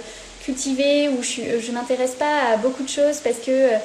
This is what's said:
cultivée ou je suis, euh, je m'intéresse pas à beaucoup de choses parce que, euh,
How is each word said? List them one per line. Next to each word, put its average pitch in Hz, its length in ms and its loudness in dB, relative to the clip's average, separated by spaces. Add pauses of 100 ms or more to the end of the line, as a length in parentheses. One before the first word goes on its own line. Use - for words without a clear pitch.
(440)
cultivée 277 680 2
ou 240 140 -2
je - 40 -6
suis, - 160 -6
euh, 233 180 -2
je 233 100 -6
m'intéresse 254 480 -2
pas 294 340 2
à 220 40 4
beaucoup 262 260 -2
de 262 60 -8
choses 294 340 2
parce 233 140 0
que, - 140 -2
euh, 262 340 4